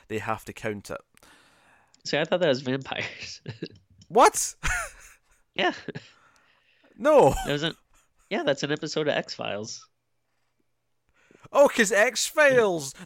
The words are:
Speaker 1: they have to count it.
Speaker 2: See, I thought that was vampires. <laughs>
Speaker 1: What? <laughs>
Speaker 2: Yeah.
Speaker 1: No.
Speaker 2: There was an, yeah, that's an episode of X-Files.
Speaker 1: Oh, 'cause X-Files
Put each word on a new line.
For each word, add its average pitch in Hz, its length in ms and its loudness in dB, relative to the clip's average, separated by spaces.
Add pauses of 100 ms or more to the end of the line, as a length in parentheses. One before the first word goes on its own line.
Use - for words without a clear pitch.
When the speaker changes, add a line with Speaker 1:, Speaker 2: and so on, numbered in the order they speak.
Speaker 1:
they 107 120 -6
have 110 260 -8
to 107 80 -14
count 104 360 -10
it. - 120 -10 (1040)
Speaker 2:
See, - 120 -4
I 156 80 0
thought 180 160 0
that 170 80 4
was 127 120 2
vampires. - 840 -8
<laughs> - 60 -10 (580)
Speaker 1:
What? - 500 2
<laughs> - 960 -10
Speaker 2:
Yeah. 311 180 0 (1200)
Speaker 1:
No. 233 360 6 (120)
Speaker 2:
There - 80 -4
was 143 100 -4
an, 165 120 -6 (540)
yeah, 233 140 -4
that's 143 200 -2
an 143 80 -6
episode 151 360 -4
of 143 80 0
X-Files. 110 720 -10 (1600)
Speaker 1:
Oh, 277 160 6
'cause 208 240 2
X-Files 220 1040 2 (100)